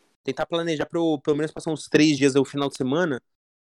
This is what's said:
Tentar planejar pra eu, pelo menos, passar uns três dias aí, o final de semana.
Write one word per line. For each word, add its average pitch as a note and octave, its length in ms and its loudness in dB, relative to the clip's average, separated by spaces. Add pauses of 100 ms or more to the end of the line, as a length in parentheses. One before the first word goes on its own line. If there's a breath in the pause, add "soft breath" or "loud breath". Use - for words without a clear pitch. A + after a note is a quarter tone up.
(240)
Tentar C#3 220 -4
planejar E3 400 -2
pra E3+ 140 -4
eu, D#3+ 240 2
pelo D3+ 140 2
menos, D#3 140 -4
passar - 200 -8
uns - 160 -8
três D3+ 300 4
dias C3+ 180 4
aí, C#3 60 4
o C3+ 40 2
final C#3+ 240 -6
de - 60 -16
semana. C#3 460 -2 (480)